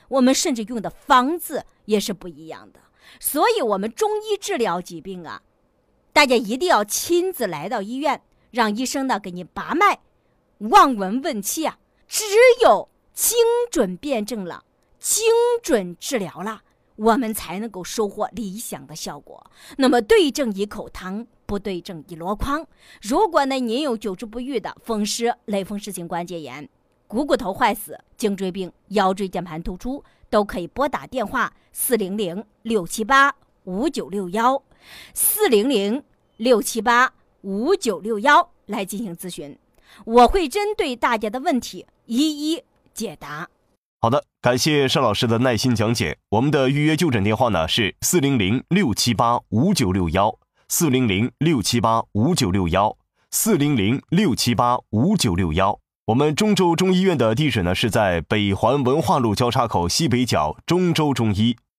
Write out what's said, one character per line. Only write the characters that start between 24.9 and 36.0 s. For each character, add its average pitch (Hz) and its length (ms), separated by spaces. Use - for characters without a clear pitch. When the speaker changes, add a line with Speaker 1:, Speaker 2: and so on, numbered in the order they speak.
Speaker 1:
湿、 233 300
类 202 180
风 202 160
湿 202 140
性 170 160
关 175 180
节 170 140
炎、 139 260
股 254 200
骨 277 100
头 185 160
坏 220 220
死、 - 240
颈 202 180
椎 190 160
病、 180 220
腰 190 240
椎 196 160
间 180 160
盘 165 180
突 185 140
出、 262 260
都 208 140
可 196 160
以 170 60
拨 269 220
打 233 180
电 233 200
话 214 260
四 - 240
零 196 200
零 196 280
六 214 240
七 - 180
八 277 300
五 196 240
九 175 200
六 185 220
幺， 233 320
四 - 340
零 226 200
零 220 340